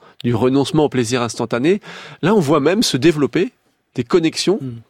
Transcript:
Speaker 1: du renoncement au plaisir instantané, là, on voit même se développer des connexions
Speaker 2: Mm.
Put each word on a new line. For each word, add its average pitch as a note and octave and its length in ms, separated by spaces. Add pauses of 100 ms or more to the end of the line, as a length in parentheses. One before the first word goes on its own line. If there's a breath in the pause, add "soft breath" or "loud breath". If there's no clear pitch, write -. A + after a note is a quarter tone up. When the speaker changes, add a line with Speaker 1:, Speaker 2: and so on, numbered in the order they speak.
(240 soft breath)
Speaker 1:
du A#2+ 100
renoncement C3+ 500
au C#3 60
plaisir B2 320
instantané, A#2+ 580 (400 loud breath)
là, F#3+ 140
on G#3+ 60
voit D3+ 200
même E3+ 220
se - 160
développer D3+ 540 (420)
des A#2+ 100
connexions E3+ 560
Speaker 2:
Mm. C3 120 (180)